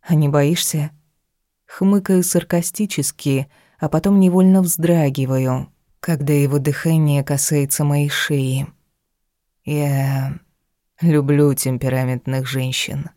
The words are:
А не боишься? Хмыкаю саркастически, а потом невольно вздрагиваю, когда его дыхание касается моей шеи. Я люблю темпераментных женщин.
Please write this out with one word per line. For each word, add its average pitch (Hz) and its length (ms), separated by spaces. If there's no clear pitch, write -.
А 170 160
не 147 120
боишься? 147 640
Хмыкаю 190 580
саркастически, 170 1200
а 156 100
потом 196 300
невольно 185 440
вздрагиваю, 135 1080
когда 147 320
его 143 260
дыхание 147 640
касается 143 640
моей 147 240
шеи. 135 580
Я 139 760
люблю 147 540
темпераментных 127 960
женщин. 131 680